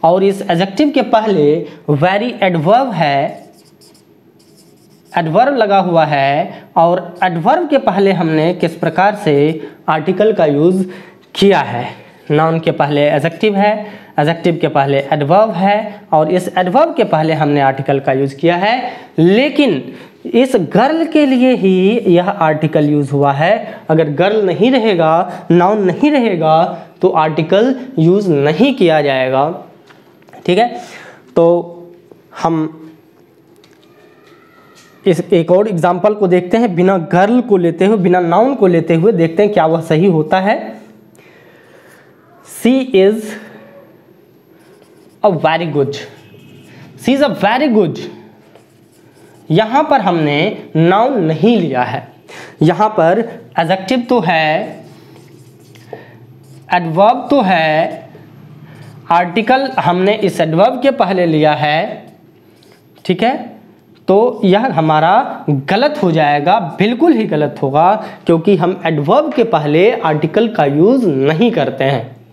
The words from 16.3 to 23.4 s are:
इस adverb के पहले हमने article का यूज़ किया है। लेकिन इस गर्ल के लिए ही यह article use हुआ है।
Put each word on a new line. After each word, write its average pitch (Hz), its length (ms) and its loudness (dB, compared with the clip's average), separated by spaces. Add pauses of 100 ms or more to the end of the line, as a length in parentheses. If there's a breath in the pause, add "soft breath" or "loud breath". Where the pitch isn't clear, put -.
इस 180 260 -2
adverb 214 380 0
के 226 80 2
पहले 160 280 0
हमने 147 280 0
article 135 400 0
का 139 120 -2
यूज़ 139 240 -2
किया 170 200 0
है। 214 360 -2 (260 loud breath)
लेकिन 196 760 2 (320 loud breath)
इस 262 300 2
गर्ल 269 500 0
के 311 200 2
लिए 254 280 2
ही 190 520 2
यह 175 220 4
article 156 600 0
use 143 220 -2
हुआ 139 200 2
है। 175 480 -2 (100)